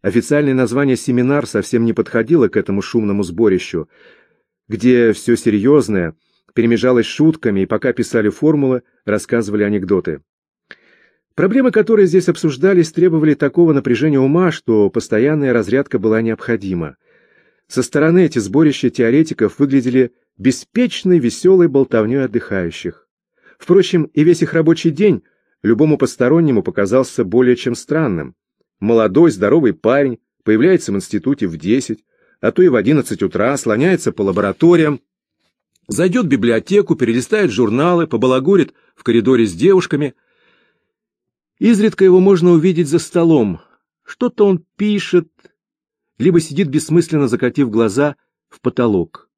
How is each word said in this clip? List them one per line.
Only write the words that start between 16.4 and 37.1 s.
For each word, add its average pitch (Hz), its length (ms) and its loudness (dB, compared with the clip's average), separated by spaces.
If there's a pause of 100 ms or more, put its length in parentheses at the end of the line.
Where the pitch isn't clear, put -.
Со 127 160 -4
стороны 160 420 2
эти 139 120 -2
сборища 131 520 0
теоретиков 123 680 0
выглядели 127 540 0 (260)
беспечной, 180 840 -2
весёлой 170 500 2
болтовнёй 127 560 0
отдыхающих. 95 840 -8 (500)
Впрочем, 180 480 0
и 147 200 0
весь 170 160 2
их 156 120 -4
рабочий 165 360 0
день 156 340 0 (400)
любому 135 340 2
постороннему 131 680 0
показался 107 600 -2
более 123 320 2
чем 120 200 -6
странным. 107 600 -6 (460)
Молодой, 113 500 2
здоровый 107 420 2
парень 127 460 0 (240)
появляется 110 480 2
в 101 60 -4
институте 104 500 -4
в 82 80 -8
десять, 107 480 -4 (380)
а 110 100 0
то - 100 0
и 185 60 6
в 135 80 2
одиннадцать 113 480 -2
утра, 101 320 -2
слоняется 127 560 -2
по - 120 -6
лабораториям, 131 760 0 (880)
зайдёт 180 380 -2
в 151 40 -4
библиотеку, 120 680 0
перелистает 127 560 -2